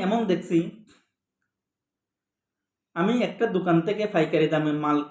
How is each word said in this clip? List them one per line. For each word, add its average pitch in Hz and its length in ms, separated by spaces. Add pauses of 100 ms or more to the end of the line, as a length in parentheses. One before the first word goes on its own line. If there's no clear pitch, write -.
এমন 208 240
দেখছি, 175 320 (2500)
আমি 190 180 (100)
একটা 208 280
দোকান 175 300
থেকে 208 260
পাইকারি 156 400
দামে 151 260
মাল 147 240 (120)